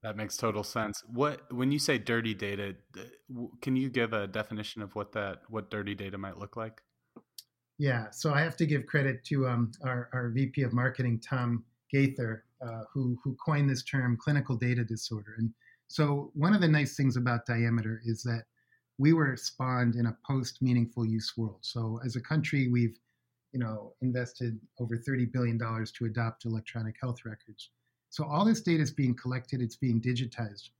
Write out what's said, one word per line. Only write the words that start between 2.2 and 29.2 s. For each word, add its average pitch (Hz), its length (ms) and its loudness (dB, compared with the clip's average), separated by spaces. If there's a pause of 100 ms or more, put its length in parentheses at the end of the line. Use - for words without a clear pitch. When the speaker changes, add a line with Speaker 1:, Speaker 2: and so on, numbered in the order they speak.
Speaker 1:
data, 101 420 -6 (160)
th-, 113 180 -14 (160)
w-, 123 240 -10 (100)
can 131 140 0
you 131 140 2
give 117 240 0
a 104 140 0
definition 107 560 -6
of 95 100 -12
what 101 200 -6
that, 101 360 -6
what 107 220 -6
dirty 101 240 -4
data 98 240 -8
might 95 180 -10
look 101 180 -12
like? 110 280 -10 (960)
Speaker 2:
Yeah, 120 320 0
so - 200 -2
I 143 100 4
have 160 160 0
to 165 100 2
give 143 180 0
credit 135 400 0
to, 135 220 2
um, 120 240 2 (100)
our, 123 320 -2
our 123 160 -2
V 127 180 0
P 139 140 -2
of 117 100 0
marketing, 123 480 2
Tom 120 460 -2 (260)
Gaither, 135 540 0 (160)
uh, 113 220 -8 (100)
who, 123 300 0
who 139 200 -4
coined 143 260 4
this 131 140 0
term 123 340 0
clinical 143 380 0
data 123 300 2
disorder. 110 540 -8
And 113 120 2 (360)
so 143 480 0
one 156 180 4
of 202 80 6
the 170 60 6
nice 151 280 4
things 131 220 4
about 120 300 0
Diameter 117 580 2
is 113 160 -2
that 113 240 -2 (540)
we 147 140 8
were 147 220 4
spawned 123 600 0
in 120 100 2
a 117 200 -2
post-meaningful 123 840 0
use 110 280 -2
world. 110 300 -4
So 117 400 -4
as 123 100 -4
a 123 60 -4
country, 151 460 0
we've, 120 320 2 (520)
you 131 80 -6
know, 110 420 -6
invested 123 580 -2 (200)
over 117 160 -2
thirty 123 300 0
billion 120 320 0
dollars 113 360 -2
to 120 120 -4
adopt 113 400 -2
electronic 110 560 -4
health 123 240 -6
records. - 460 -16 (380)
So - 140 -6
all 147 220 2
this 220 160 4
data 165 200 4
is 131 100 2
being 127 240 2
collected, 127 460 -4